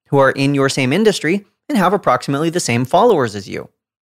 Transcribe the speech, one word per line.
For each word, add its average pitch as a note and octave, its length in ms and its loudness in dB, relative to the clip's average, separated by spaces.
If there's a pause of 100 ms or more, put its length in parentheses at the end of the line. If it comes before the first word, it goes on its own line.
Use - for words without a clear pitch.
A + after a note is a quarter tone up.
who C#3+ 80 0
are C3+ 140 4
in C#3 240 0
your C3+ 160 2
same C3+ 240 -2
industry G3+ 500 0 (240)
and D4 80 -2
have F#3 160 2
approximately C#3 560 -2
the E3 100 -4
same A#2+ 280 -2
followers E3+ 480 2
as G2+ 120 -12
you. F2 220 -12 (360)